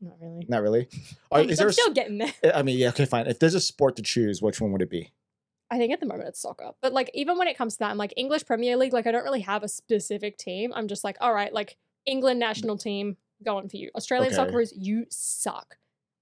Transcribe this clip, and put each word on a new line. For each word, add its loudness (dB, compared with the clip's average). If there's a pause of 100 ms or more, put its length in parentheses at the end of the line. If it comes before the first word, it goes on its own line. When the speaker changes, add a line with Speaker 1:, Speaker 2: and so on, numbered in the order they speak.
Speaker 1:
Not -16
really. -12
Speaker 2:
not 2
really? 4 (220)
Speaker 1:
<laughs> -16
Speaker 2:
Are, 6
Speaker 1:
I'm, 4
Speaker 2:
is 4
Speaker 1:
I'm 6
Speaker 2:
there 6
a 4
s-, 4
Speaker 1:
still 6
getting -2
there. -2 (200)
Speaker 2:
I 2
mean, 2
yeah, 6
okay, 2
fine. 2
If -2
there's 6
a 2
sport 2
to -8
choose, 0
which 2
one 0
would 0
it -4
be? -6 (580)
Speaker 1:
I -2
think 2
at -2
the -4
moment -8
it's -10
soccer. -10 (100)
But, 0
like, 0
even 0
when 2
it -4
comes -4
to -8
that, -2
I'm -4
like, -4
English -2
Premier 0
League, 2
like, 2
I 2
don't 0
really -2
have -2
a -6
specific -4
team. -6
I'm -4
just -8
like, -6
"All 2
right, -2
like, -4 (300)
England 2
national -2
team, -6 (260)
going -4
for -12
you. -12
Australian 0
Speaker 2:
Okay. 2
Speaker 1:
Socceroos, 0
you -4
suck." -6 (440)